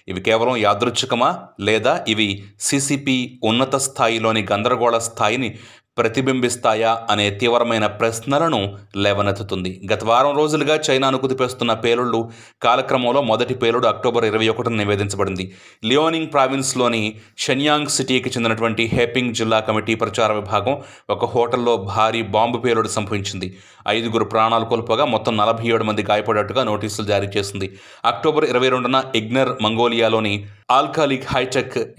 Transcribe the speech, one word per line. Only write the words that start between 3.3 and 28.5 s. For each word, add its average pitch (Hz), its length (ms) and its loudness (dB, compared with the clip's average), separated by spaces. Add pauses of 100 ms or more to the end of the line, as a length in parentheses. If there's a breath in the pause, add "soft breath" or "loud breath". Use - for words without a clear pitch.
ఉన్నత 120 320 2
స్థాయిలోని 113 760 0
గందరగోళ 117 460 2
స్థాయిని 120 540 -2 (480 loud breath)
ప్రతిబింబిస్తాయా 117 920 0 (200)
అనే 104 200 2
తీవ్రమైన 117 580 2
ప్రశ్నలను 117 720 0 (360 loud breath)
లేవనెత్తుతుంది. 98 760 0 (200)
గత 107 120 0
వారం 123 340 4
రోజులుగా 151 380 2 (140)
చైనాను 135 280 2
కుదిపేస్తున్న 127 560 -2
పేలుళ్లు 117 460 0 (420 loud breath)
కాలక్రమంలో 127 600 2
మొదటి 120 320 0
పేలుడు 117 340 2
అక్టోబర్ 117 380 0
ఇరవై 110 220 2
ఒకటిన 113 280 -2
నివేదించబడింది. 101 680 -2 (400 loud breath)
లియోనింగ్ 156 480 2
ప్రావిన్స్‌లోని 131 680 0 (360 loud breath)
షెన్యాంగ్ 147 580 0
సిటీకి 127 340 0
చెందినటువంటి 113 560 0
హేపింగ్ 120 480 0
జిల్లా 110 260 0
కమిటీ 110 360 0
ప్రచార 110 360 0
విభాగం 104 440 -2 (340 loud breath)
ఒక 101 160 0
హోటల్లో 120 500 0 (180)
భారీ 113 300 0 (120)
బాంబు 117 220 2
పేలుడు 117 400 0
సంభవించింది. 98 520 -4 (380 loud breath)
ఐదుగురు 110 460 0
ప్రాణాలు 113 320 2
కోల్పోగా 117 400 0
మొత్తం 113 320 0
నలభై 110 300 2
ఏడు 113 160 2
మంది 107 200 -2
గాయపడ్డట్టుగా 107 600 0
నోటీసులు 107 440 -4
జారీ 101 300 0
చేసింది. 98 320 -4 (360 loud breath)
అక్టోబర్ 147 400 2
ఇరవై 123 240 2